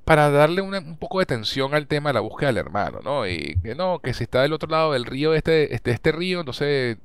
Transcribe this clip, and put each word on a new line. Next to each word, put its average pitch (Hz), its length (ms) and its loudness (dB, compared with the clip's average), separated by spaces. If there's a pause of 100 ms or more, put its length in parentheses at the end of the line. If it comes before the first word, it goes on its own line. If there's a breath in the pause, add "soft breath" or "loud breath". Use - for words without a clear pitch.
para 151 280 6
darle 151 300 4
una, 196 180 -4
un 160 180 -12
poco - 220 -4
de 190 80 2
tensión 135 480 -2
al 151 120 0
tema 147 220 -2
de 135 60 2
la 113 60 2
búsqueda 110 260 -2
del 117 100 2
hermano, 80 460 -4
¿no? 123 240 -2
Y 78 340 -4
que 110 140 -6
no, 180 240 -2
que 127 160 -4
si - 80 -6
está 127 180 0
del 143 120 2
otro 160 160 -6
lado 160 240 2
del 123 120 -2
río, 151 300 0
este, 151 400 2
este, 120 160 -2
este 120 200 0
río, 175 280 -2
entonces 135 640 -2